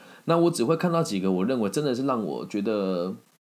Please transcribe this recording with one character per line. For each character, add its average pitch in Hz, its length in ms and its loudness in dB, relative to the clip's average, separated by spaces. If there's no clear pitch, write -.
那 165 140 2
我 170 120 4
只 165 140 0
会 160 120 2
看 175 160 0
到 165 100 2
几 101 180 -2
个 95 120 0
我 92 120 2
认 123 160 0
为 104 80 0
真 147 160 -2
的 135 100 0
是 131 120 -2
让 127 160 0
我 73 240 -6
觉 101 160 -4
得 95 520 -2